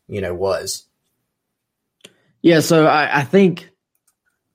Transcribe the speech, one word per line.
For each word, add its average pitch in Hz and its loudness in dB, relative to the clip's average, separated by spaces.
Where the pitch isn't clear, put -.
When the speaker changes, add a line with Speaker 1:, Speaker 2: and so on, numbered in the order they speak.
Speaker 1:
you 101 -10
know, 90 -6
was. 90 -6
Speaker 2:
Yeah, 170 4
so 160 2
I, 143 0
I - -4
think 185 0